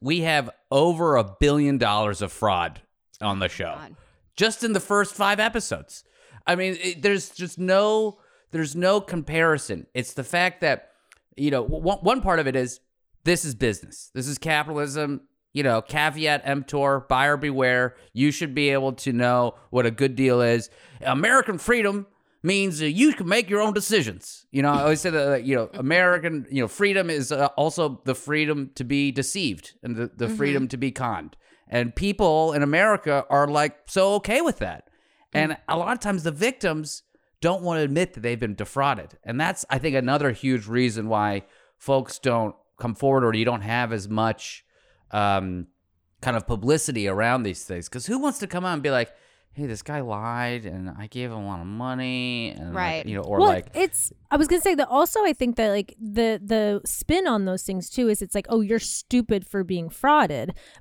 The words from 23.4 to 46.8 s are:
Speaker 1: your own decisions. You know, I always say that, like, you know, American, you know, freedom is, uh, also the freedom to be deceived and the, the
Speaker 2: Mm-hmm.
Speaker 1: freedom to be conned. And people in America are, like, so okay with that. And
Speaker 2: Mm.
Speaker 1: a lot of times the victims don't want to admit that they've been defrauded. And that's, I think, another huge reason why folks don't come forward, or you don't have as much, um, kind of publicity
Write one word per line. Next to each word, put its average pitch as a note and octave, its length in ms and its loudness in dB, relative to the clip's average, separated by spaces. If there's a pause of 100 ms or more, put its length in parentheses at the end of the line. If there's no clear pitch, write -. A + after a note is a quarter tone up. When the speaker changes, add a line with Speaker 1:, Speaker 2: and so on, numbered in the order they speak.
Speaker 1:
your G3+ 120 2
own G#3+ 120 2
decisions. F#3+ 800 -2
You C3+ 120 0
know, C#3+ 100 4
I C#3+ 80 2
always D3+ 200 4
say F#3 100 -2
that, D3 180 2
like, C3 180 2
you C3+ 80 2
know, A2+ 200 0
American, E3 760 2
you C#3 100 -2
know, A#2 60 2
freedom F#3+ 420 0
is, D3 220 -2
uh, C#3+ 160 2 (100)
also D3+ 480 0
the C3 120 -2
freedom D3 580 -2
to - 80 -8
be C#3 300 0
deceived C3 640 -4 (100)
and A#2+ 100 -6
the, A#2 220 -6
the A#2 100 -2
Speaker 2:
Mm-hmm. A2 100 -4
Speaker 1:
freedom C#3 320 0
to C3+ 80 -6
be C3 140 -2
conned. G#2 460 -6 (320)
And A#2+ 260 -2
people E3+ 580 2
in D3 120 2
America D#3 640 2
are, C#3+ 160 4
like, D3 300 0 (100)
so G3 280 2
okay G#3 260 0
with E4+ 180 -2
that. - 300 -8 (440)
And D#3 200 0
Speaker 2:
Mm. - 60 -8 (100)
Speaker 1:
a D3+ 100 0
lot F3+ 140 -2
of A#3+ 80 -4
times F#3+ 240 -4
the E3 80 -2
victims D#3+ 720 -2 (360)
don't F3 220 0
want E3+ 160 0
to D#3 60 2
admit D#3+ 300 0
that A2 80 -12
they've A#2+ 180 -2
been G#2+ 160 -4
defrauded. B2+ 640 -4
And A#2+ 180 -6
that's, F3 300 -2
I C3+ 80 0
think, C#3 160 0
another C3+ 380 2
huge B2 340 0
reason A2+ 420 0
why G#2 360 0 (340)
folks C3+ 400 -2
don't A#2 380 0 (200)
come A#2 200 -4
forward, C3+ 280 4
or A2+ 100 4
you A2+ 100 2
don't A#2+ 160 0
have A2+ 320 -2
as G2+ 160 -6
much, A2 560 -2 (480)
um, F#2+ 560 0 (520)
kind B2 160 -2
of A2 120 -4
publicity A#2 580 0